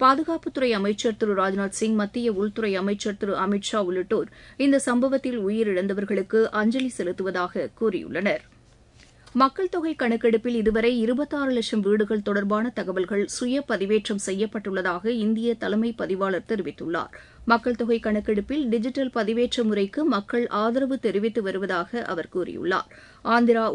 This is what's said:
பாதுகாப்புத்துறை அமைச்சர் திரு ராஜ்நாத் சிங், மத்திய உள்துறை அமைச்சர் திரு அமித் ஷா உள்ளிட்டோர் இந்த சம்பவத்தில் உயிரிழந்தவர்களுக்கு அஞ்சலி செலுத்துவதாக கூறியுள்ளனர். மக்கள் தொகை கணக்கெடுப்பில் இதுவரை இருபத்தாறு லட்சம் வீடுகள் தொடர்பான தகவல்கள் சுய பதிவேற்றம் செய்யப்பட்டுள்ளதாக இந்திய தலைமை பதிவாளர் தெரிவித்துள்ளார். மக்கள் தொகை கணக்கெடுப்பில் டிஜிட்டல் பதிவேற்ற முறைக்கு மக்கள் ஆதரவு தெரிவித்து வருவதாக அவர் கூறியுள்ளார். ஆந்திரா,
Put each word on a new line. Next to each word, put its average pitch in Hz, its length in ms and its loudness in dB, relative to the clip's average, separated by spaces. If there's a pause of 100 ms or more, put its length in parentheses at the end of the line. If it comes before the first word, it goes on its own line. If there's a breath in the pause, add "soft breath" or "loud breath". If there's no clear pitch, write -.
பாதுகாப்புத்துறை 277 680 2
அமைச்சர் 214 460 0
திரு 208 180 0
ராஜ்நாத் 196 440 0
சிங், 220 160 2
மத்திய 214 380 0
உள்துறை 208 420 -2
அமைச்சர் 202 420 -2
திரு 196 200 -2
அமித் 196 340 0
ஷா 214 120 0
உள்ளிட்டோர் 185 460 0 (280 loud breath)
இந்த 277 220 4
சம்பவத்தில் 254 600 2
உயிரிழந்தவர்களுக்கு 202 1040 0
அஞ்சலி 226 560 2
செலுத்துவதாக 180 720 -2 (120)
கூறியுள்ளனர். 180 640 0 (880 soft breath)
மக்கள் 269 360 2
தொகை 330 260 -2
கணக்கெடுப்பில் 233 600 2
இதுவரை 220 440 2
இருபத்தாறு 269 520 0
லட்சம் 226 300 0
வீடுகள் 208 420 2
தொடர்பான 208 460 0
தகவல்கள் 190 580 -2
சுய 262 420 -2
பதிவேற்றம் 208 580 0
செய்யப்பட்டுள்ளதாக 190 800 -4
இந்திய 226 480 0
தலைமை 220 440 -2
பதிவாளர் 185 500 -2
தெரிவித்துள்ளார். 165 640 -4 (340 loud breath)
மக்கள் 233 320 2
தொகை 233 220 0
கணக்கெடுப்பில் 214 720 -2
டிஜிட்டல் 247 460 -2
பதிவேற்ற 233 480 0
முறைக்கு 208 420 0
மக்கள் 240 440 0
ஆதரவு 247 500 0
தெரிவித்து 214 440 0
வருவதாக 190 600 -4
அவர் 165 320 -6
கூறியுள்ளார். 175 540 -2 (360 loud breath)
ஆந்திரா, 233 400 4 (100)